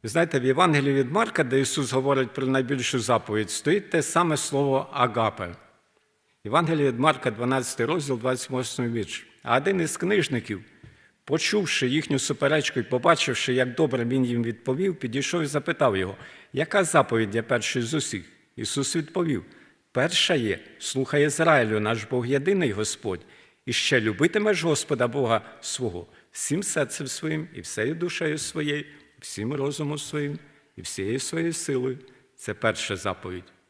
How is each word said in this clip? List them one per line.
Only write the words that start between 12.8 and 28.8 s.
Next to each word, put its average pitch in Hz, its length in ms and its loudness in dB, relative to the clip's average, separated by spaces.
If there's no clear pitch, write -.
і - 20 -4
побачивши, 127 720 2
як 127 200 0
добре 127 300 0
він 127 200 2
їм 120 180 0
відповів, 131 540 -2
підійшов 135 460 -2
і 151 40 0
запитав 143 500 2
його: 95 200 -2
"Яка 170 320 2
заповідь 113 500 4
є 117 80 2
першою 120 420 0
з 113 100 -4
усіх?" 107 300 -4
Ісус 131 400 -4
відповів: 160 480 0
"Перша 170 420 2
є: 113 240 0
слухай, 143 480 2
Ізраїлю, 139 540 4
наш 107 240 -2
Бог 123 220 -2
єдиний 143 460 2
Господь, 98 480 -4
і 123 60 -4
ще - 280 2
любитимеш 170 640 0
Господа 139 460 0
Бога 117 320 2
свого 90 460 -6
всім - 320 -4
серцем 151 440 -2
своїм, 156 480 -6
і - 60 -12
всією 117 340 -4
душею 165 440 -4
своєю, 147 460 -4